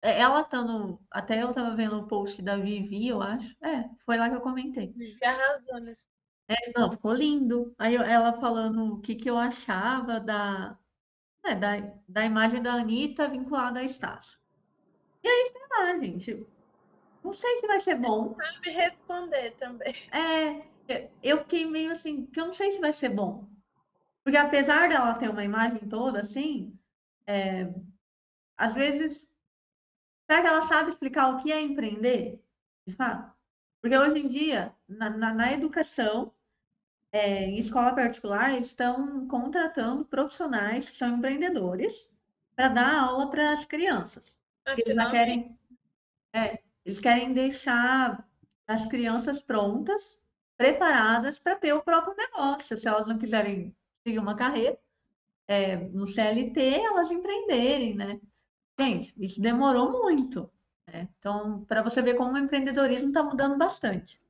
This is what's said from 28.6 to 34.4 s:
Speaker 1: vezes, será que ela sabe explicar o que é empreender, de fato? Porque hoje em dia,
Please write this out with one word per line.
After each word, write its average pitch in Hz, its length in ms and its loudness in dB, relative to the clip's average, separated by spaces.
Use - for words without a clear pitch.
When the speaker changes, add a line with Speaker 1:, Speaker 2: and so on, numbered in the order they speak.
Speaker 1:
vezes, 285 520 -2
será 330 120 6
que 339 60 6
ela 320 200 4
sabe 320 220 4
explicar 269 400 2
o 262 120 -4
que 302 100 0
é 311 80 0
empreender, 240 800 -2
de 185 80 -12
fato? - 380 -4
Porque 240 160 4
hoje 294 240 6
em 277 80 -2
dia, 262 440 -2